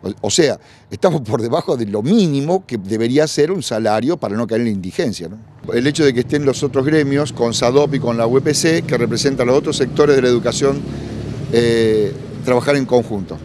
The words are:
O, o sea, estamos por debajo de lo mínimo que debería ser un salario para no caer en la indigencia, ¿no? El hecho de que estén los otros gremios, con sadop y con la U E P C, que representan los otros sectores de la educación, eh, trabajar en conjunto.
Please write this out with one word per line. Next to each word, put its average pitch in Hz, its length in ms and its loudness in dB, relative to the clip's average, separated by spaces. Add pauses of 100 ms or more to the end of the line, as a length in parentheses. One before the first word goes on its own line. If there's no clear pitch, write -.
O, 104 260 -8
o - 20 0
sea, 135 300 2 (320)
estamos 156 300 0
por 113 200 -2
debajo 143 360 -2
de 117 80 -2
lo 104 180 -4
mínimo 170 640 2
que 120 100 -6
debería 113 480 0
ser 156 280 0
un 170 100 -4
salario 110 540 -2
para 104 180 -6
no 117 100 -2
caer 110 140 -2
en 120 80 0
la 107 60 -2
indigencia, 92 560 -4
¿no? 104 80 -16 (360)
El 123 140 2
hecho 151 160 0
de 135 100 6
que 120 60 0
estén 147 240 -2
los 135 180 0
otros 135 240 0
gremios, 143 460 2
con 120 220 -2
sadop 139 400 2
y 156 80 -2
con 117 160 -2
la 117 100 2
U 127 100 2
E 135 40 4
P 156 120 0
C, 170 280 0
que - 160 -2
representan 120 500 0
los 127 80 4
otros 147 220 0
sectores 147 400 4
de 131 40 4
la 123 60 2
educación, 123 540 0 (720)
eh, 113 580 2 (320)
trabajar 127 320 2
en 135 100 0
conjunto. 107 600 -2